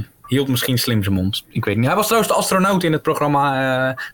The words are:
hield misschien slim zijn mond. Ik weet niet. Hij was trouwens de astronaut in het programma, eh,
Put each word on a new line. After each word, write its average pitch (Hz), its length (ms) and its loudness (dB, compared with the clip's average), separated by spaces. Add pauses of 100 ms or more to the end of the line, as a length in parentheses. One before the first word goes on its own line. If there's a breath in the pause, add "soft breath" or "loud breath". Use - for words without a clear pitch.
(260)
hield 135 220 0
misschien 127 300 0
slim 110 240 0
zijn 98 120 0
mond. 95 340 -2
Ik - 160 -4
weet 101 120 0
niet. 117 100 2
Hij 156 80 0
was 208 120 0
trouwens 226 260 2
de - 60 2
astronaut 190 460 2
in 160 80 2
het 151 100 0
programma, 135 880 0
eh, 131 60 -6 (180 loud breath)